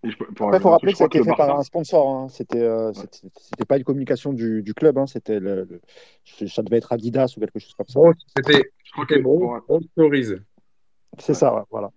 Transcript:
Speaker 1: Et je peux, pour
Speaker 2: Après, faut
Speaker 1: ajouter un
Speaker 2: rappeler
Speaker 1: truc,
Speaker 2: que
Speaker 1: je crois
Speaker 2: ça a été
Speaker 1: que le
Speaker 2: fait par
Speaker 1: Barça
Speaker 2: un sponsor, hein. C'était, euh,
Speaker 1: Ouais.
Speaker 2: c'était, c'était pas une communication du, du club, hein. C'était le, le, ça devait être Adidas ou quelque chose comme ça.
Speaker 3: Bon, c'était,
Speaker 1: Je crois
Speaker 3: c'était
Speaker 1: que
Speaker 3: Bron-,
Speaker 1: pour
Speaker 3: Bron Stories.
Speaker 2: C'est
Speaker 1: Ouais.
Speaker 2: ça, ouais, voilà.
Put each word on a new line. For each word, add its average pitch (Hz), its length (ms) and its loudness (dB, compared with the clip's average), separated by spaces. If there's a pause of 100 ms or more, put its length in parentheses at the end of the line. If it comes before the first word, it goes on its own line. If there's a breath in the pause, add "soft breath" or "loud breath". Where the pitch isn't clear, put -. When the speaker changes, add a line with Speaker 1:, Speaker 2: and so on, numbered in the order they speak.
Speaker 1:
Et 110 60 -4
je - 60 -14
peux, - 100 -12
pour 214 200 -6
Speaker 2:
Après, 196 140 4
faut 190 80 6
Speaker 1:
ajouter - 0 -
un - 20 8
Speaker 2:
rappeler 170 220 4
Speaker 1:
truc, - 0 -
Speaker 2:
que - 0 -
Speaker 1:
je - 40 -4
crois - 0 -
Speaker 2:
ça 180 60 2
a 156 40 2
été 156 120 0
Speaker 1:
que - 40 4
le - 20 -
Speaker 2:
fait 165 120 0
par 147 100 2
Speaker 1:
Barça 143 120 0
Speaker 2:
un 139 40 -4
sponsor, 156 460 0
hein. 131 200 -6
C'était, 120 320 -6
euh, 113 260 0
Speaker 1:
Ouais. 107 60 -6
Speaker 2:
c'était, 95 340 -18 (100)
c'était - 280 -12
pas 139 100 0
une 139 80 -2
communication 139 480 -4
du, 113 320 -4
du 107 100 -10
club, 147 240 2
hein. 135 100 -2
C'était 107 340 -6
le, 95 280 -6
le, - 800 -18
ça 113 140 -6
devait 113 160 -2
être - 160 -2
Adidas 120 420 -2
ou 107 60 -10
quelque 107 180 -8
chose - 140 -20
comme - 160 -12
ça. 127 100 -2
Speaker 3:
Bon, 165 140 8 (200)
c'était, 143 380 2 (140)
Speaker 1:
Je - 80 -20
crois - 160 -8
Speaker 3:
c'était 147 100 4
Speaker 1:
que 131 60 0
Speaker 3:
Bron-, 143 140 2
Speaker 1:
pour 120 280 -4
Speaker 3:
Bron 160 140 0 (100)
Stories. 143 360 2 (920)
Speaker 2:
C'est - 160 -4
Speaker 1:
Ouais. - 0 -
Speaker 2:
ça, 131 200 2
ouais, 110 160 -4
voilà. 104 280 -8